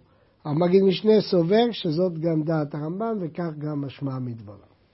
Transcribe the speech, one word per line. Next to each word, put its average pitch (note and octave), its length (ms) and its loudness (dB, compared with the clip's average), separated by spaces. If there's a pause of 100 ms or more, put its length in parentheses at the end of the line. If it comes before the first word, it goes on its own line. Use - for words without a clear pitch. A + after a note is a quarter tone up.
(460)
המגיד F3 380 4
משנה G3+ 380 4
סובר G3+ 500 2
שזאת E3+ 480 -2
גם D#3+ 240 0
דעת D3+ 320 -2
הרמב״ם, F#3+ 460 -6
וכך D#3+ 360 -8
גם D3 280 -6
משמע C3 340 -8
מדבריו. A2+ 560 -12 (180)